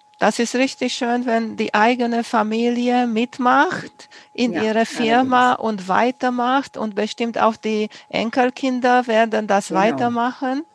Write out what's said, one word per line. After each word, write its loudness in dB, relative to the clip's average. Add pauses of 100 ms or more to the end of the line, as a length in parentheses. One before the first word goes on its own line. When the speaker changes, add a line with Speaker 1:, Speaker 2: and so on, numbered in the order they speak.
(180)
Speaker 1:
Das 0
ist -2
richtig -2
schön, -2
wenn -2
die -2
eigene 2
Familie 0
mitmacht 0 (240)
in 0
Speaker 2:
Ja, -2
Speaker 1:
ihrer 2
Firma 2
Speaker 2:
allerdings. -2
Speaker 1:
und -6
weitermacht 0
und -6
bestimmt -4
auch 2
die -4 (200)
Enkelkinder 0
werden 0
das 0
Speaker 2:
Genau. 2
Speaker 1:
weitermachen. 0 (120)